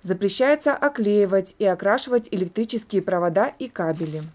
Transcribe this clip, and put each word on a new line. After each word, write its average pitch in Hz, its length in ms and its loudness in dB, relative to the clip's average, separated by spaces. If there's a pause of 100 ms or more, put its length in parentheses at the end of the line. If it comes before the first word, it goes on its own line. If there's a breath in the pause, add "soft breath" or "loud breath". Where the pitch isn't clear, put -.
Запрещается 254 720 0
оклеивать 208 840 2
и 214 60 0
окрашивать 226 680 0
электрические 208 680 -2
провода 180 580 0
и 262 80 -8
кабели. 160 560 -6 (120)